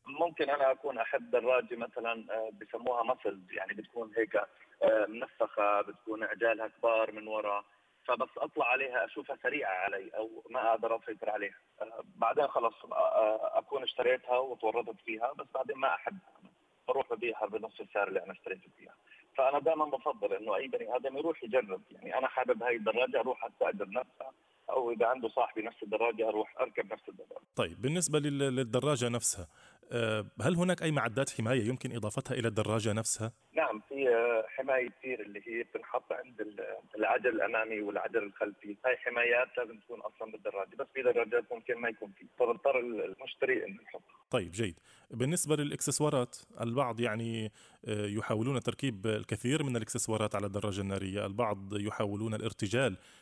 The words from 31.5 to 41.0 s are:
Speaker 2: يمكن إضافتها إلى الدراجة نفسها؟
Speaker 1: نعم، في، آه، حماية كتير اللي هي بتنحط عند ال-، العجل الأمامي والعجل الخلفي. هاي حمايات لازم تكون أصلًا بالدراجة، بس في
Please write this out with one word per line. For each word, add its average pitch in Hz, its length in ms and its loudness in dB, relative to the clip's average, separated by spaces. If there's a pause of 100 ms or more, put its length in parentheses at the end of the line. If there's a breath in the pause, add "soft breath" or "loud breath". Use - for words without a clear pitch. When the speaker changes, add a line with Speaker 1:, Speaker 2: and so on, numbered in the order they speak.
Speaker 2:
يمكن 123 280 -4
إضافتها 110 380 -4
إلى 117 140 0
الدراجة 107 440 2
نفسها؟ 110 400 -2 (200)
Speaker 1:
نعم، 123 360 0
في، 139 200 0
آه، 117 400 6
حماية 131 400 0
كتير 127 320 -8
اللي 101 260 -12
هي 117 160 -4
بتنحط - 500 -6
عند 123 280 -10
ال-، 104 360 -8 (200)
العجل 110 320 2
الأمامي 110 520 0
والعجل 104 420 0
الخلفي. 101 540 -6 (100)
هاي 127 100 4
حمايات 120 600 2
لازم 117 200 -6
تكون 113 220 -14
أصلًا 110 320 -10
بالدراجة، 98 460 -6
بس - 160 -4
في 131 80 -2